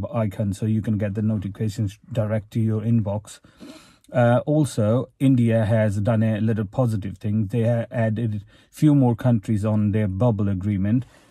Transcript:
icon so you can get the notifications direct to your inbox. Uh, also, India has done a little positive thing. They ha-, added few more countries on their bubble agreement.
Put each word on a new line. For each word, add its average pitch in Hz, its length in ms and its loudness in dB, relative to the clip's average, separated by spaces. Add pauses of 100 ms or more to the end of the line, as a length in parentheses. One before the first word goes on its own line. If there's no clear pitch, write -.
(140)
icon 107 400 -2
so 113 120 -6
you 110 160 0
can 107 160 -2
get 101 180 -4
the 110 60 -4
notifications 104 760 -4 (140)
direct 110 400 -4
to 120 80 -2
your 110 220 0
inbox. 107 580 -2 (720)
Uh, 120 340 2
also, 127 720 0
India 120 480 2
has 107 360 2
done 110 220 2
a 110 180 0
little 110 240 0
positive 104 520 -4
thing. 104 300 -2
They 117 160 0
ha-, 117 260 0
added 110 540 -2 (260)
few 151 240 4
more 123 220 4
countries 110 480 0
on 107 280 2
their 107 160 0
bubble 101 420 0
agreement. 101 560 0 (260)